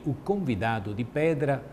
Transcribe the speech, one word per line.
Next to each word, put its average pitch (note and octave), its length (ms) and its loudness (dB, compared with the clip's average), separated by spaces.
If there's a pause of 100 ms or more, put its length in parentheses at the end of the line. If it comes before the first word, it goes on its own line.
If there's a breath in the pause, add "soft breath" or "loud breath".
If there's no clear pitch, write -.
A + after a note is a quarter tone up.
o D3 100 -2
convidado A2+ 800 0
de A#2 100 -2
pedra D3 580 2 (100)